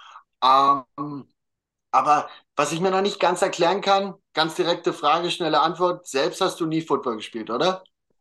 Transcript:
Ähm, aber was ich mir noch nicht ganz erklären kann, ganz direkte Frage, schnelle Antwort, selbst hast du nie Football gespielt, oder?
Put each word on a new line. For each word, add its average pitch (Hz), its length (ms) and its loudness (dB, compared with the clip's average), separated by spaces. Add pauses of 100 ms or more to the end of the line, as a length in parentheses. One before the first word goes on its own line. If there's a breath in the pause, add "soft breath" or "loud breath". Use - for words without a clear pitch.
(440 loud breath)
Ähm, 139 840 2 (640)
aber 139 380 2 (260 loud breath)
was 147 180 0
ich 165 80 -4
mir 185 100 0
noch 190 100 0
nicht 196 180 -2
ganz 180 220 0
erklären 185 400 0
kann, 196 340 0 (180)
ganz 160 220 -2
direkte 175 380 -2
Frage, 170 380 0
schnelle 151 300 0
Antwort, 175 460 0
selbst 156 340 -2
hast 180 180 -2
du 165 80 -2
nie 160 140 -2
Football 131 360 -2
gespielt, 110 320 -10
oder? 147 340 0 (380)